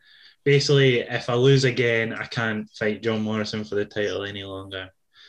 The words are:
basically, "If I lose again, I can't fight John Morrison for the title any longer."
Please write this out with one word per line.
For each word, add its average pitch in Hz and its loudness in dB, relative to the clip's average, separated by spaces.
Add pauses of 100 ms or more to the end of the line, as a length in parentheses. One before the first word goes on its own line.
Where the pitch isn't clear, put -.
(440)
basically, 139 4
"If 120 -6
I 120 0
lose 131 6
again, 117 0
I 107 -8
can't 107 -4
fight 107 -4
John 110 0
Morrison 107 -4
for 104 -10
the 101 0
title 98 -4
any 101 -10
longer." 95 -12 (380)